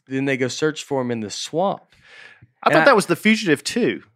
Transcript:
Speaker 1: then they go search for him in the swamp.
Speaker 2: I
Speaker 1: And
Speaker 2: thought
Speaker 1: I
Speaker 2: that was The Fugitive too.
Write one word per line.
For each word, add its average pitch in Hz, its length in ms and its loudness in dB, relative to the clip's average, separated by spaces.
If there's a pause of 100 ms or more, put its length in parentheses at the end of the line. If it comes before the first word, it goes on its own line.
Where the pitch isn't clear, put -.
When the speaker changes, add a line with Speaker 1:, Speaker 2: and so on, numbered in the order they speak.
Speaker 1:
then 135 180 -4
they 139 120 -2
go 127 120 -2
search 151 340 -4
for 135 180 -4
him 123 80 -4
in 117 120 -6
the 104 80 -8
swamp. 170 520 -6 (800)
Speaker 2:
I - 80 -2
Speaker 1:
And 143 40 2
Speaker 2:
thought 156 80 6
Speaker 1:
I - 40 4
Speaker 2:
that 277 100 8
was 202 120 2
The 170 80 0
Fugitive 214 480 2
too. 135 400 -2 (120)